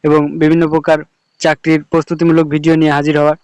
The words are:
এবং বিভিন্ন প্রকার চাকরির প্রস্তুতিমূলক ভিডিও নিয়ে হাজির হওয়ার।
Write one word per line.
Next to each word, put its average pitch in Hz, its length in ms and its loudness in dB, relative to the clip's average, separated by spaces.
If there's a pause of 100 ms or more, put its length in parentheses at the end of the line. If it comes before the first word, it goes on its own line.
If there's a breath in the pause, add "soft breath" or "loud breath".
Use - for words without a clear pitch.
এবং 151 360 0
বিভিন্ন 165 300 2
প্রকার 156 280 0 (420)
চাকরির 156 440 -2
প্রস্তুতিমূলক 165 640 0
ভিডিও 151 280 0
নিয়ে 156 160 2
হাজির 147 260 -2
হওয়ার। 151 260 0